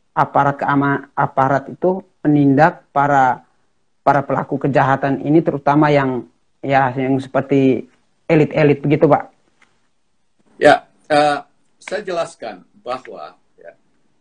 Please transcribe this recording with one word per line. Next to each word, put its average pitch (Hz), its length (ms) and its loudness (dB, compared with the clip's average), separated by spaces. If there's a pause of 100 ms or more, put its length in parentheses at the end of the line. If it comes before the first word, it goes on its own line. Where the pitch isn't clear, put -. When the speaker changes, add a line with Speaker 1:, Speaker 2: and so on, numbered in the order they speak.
(140)
Speaker 1:
aparat 139 480 0
keama-, 139 560 -2
aparat 139 560 -2
itu 185 280 -4 (200)
menindak 147 720 2
para, 135 480 0 (640)
para 139 160 2
pelaku 139 340 -6 (140)
kejahatan 135 560 0
ini, 160 160 4
terutama 147 480 0
yang, 131 340 0 (380)
ya, 135 320 0
yang 135 240 -2
seperti 135 640 0 (400)
elit-elit 151 560 2
begitu, 156 300 2
Pak? 131 140 2 (1300)
Speaker 2:
Ya, - 300 4 (240)
eh, 147 320 0 (400)
saya 196 240 -10
jelaskan 131 560 -10 (160)
bahwa, 101 560 -12 (240)
ya, 85 160 -20 (460)